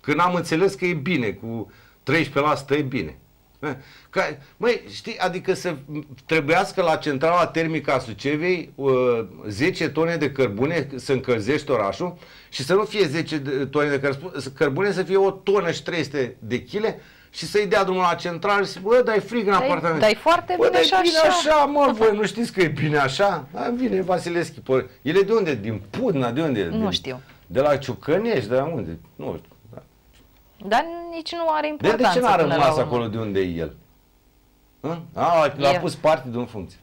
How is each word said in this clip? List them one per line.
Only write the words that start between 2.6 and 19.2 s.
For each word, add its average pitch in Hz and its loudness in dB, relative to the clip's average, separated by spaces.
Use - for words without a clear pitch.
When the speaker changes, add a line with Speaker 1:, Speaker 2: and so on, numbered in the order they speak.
Speaker 1:
e 147 0
bine. 117 -6
Ca, 190 -2
măi, 220 0
știi, 175 -12
adică 180 -2
să 170 -4
trebuiască 165 0
la 160 2
centrala 160 2
termică 156 -2
a 131 2
Sucevei, 151 -4
uh, 127 2
zece 156 -2
tone 165 0
de 147 0
cărbune, 135 -2
să 123 -4
încălzești 127 0
orașul 123 -2
și - -8
să 160 2
nu 214 4
fie 208 0
zece 156 -4
de, 139 -4
tone 147 0
de 139 0
cărspu-, 143 -4
cărbune, 165 0
să 175 -2
fie 180 0
o 196 6
tonă 190 0
și - -6
trei 165 -4
sute 131 -4
de 117 -4
chile - -4
și - -12
să-i 208 0
dea 196 4
drumul 185 0
la 175 2
centrală 175 -2
și, - -10
bă, 233 4
dai 214 2